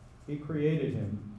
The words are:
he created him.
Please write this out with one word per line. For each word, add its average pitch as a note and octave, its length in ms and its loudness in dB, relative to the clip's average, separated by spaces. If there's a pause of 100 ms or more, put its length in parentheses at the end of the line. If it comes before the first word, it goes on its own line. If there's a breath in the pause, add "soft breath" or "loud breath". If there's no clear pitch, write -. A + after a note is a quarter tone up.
(260)
he D3 100 -4
created D3 580 2
him. G#2 440 -4